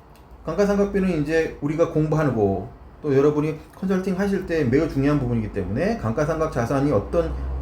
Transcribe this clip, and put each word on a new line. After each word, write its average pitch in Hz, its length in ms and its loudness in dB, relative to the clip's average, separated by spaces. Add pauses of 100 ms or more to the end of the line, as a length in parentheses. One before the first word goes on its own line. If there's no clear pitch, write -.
(460)
감가상각비는 196 760 0
이제 160 400 0
우리가 151 320 0
공부하는 156 420 2
거, 101 340 0 (320)
또 143 140 0
여러분이 147 420 2 (180)
컨설팅 185 440 -2
하실 196 260 -2
때 160 200 0
매우 147 240 2
중요한 139 300 2
부분이기 117 340 -2
때문에 123 440 -2
감가상각 156 540 -2
자산이 139 400 0
어떤, 160 420 0 (280)